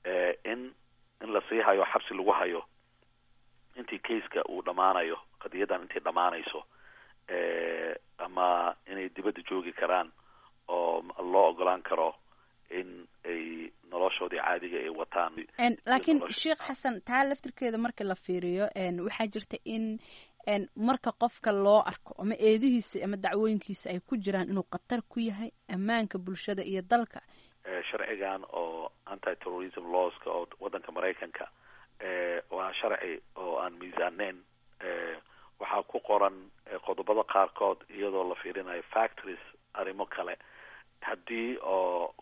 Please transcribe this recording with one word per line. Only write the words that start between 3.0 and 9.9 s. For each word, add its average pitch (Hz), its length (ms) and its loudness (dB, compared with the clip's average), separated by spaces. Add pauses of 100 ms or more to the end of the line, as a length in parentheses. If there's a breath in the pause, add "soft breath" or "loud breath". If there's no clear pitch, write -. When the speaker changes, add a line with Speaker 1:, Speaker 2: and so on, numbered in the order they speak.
Speaker 1:
intii 117 220 -8
keiska - 500 -2
uu 90 140 -6
dhammaanayo, 90 560 2 (240)
qadiyaddan 92 400 -2
intii 92 220 -6
dhammaanayso, 85 560 0 (680 loud breath)
eh, 82 680 -2 (240)
ama 87 560 2 (120)
inay 95 220 -6
dibadda 95 420 -4
joogi 90 220 -2
karaan 87 400 0 (560 soft breath)